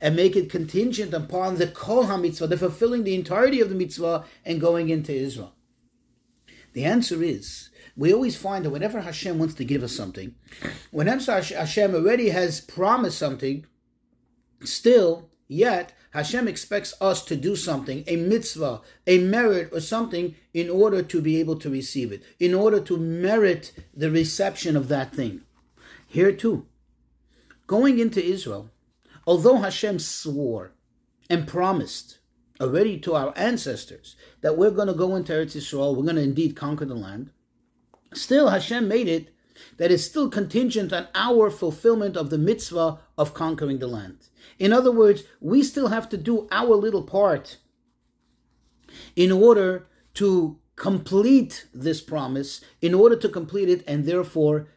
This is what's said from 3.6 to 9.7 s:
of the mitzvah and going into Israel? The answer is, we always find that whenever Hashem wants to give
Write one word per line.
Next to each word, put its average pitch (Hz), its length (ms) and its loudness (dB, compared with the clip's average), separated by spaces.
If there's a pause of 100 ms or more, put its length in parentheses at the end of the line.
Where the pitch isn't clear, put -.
of 214 80 2
the 190 60 -6
mitzvah 170 500 -4 (200)
and 165 160 -4
going 170 280 2
into 156 240 -4
Israel? 131 420 -8 (1160)
The 131 120 -6
answer 185 380 0
is, - 460 -6 (280)
we 156 180 4
always 247 220 0
find 190 280 -6
that 151 60 -4
whenever 202 320 -4
Hashem 170 360 -6
wants 156 160 0
to 131 100 -8
give 135 180 -2